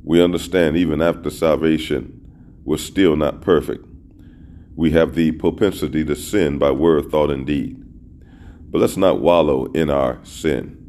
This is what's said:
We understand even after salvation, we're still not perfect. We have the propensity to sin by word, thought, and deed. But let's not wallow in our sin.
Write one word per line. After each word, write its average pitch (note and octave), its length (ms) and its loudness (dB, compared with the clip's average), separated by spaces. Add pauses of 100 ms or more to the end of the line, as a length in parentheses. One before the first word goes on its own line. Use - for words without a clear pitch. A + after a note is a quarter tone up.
We E2+ 200 4
understand E2+ 540 0
even D#2 240 0
after D#2+ 300 -2
salvation, D2+ 880 -2 (440)
we're D2 120 -2
still E2+ 400 2
not D2+ 240 -2
perfect. - 460 0 (880)
We D#2+ 160 0
have D#2 240 2
the D#2+ 180 2
propensity D#2 720 -2
to C#2+ 120 -2
sin D2+ 420 -2
by C#2+ 140 2
word, D2 380 2
thought, D2 200 0
and C2+ 160 -6
deed. D2 360 -6 (880)
But E2+ 100 -2
let's - 160 0
not F#2 240 2
wallow D2 460 2
in D#2 220 -2
our C2+ 360 -2
sin. - 540 -6 (100)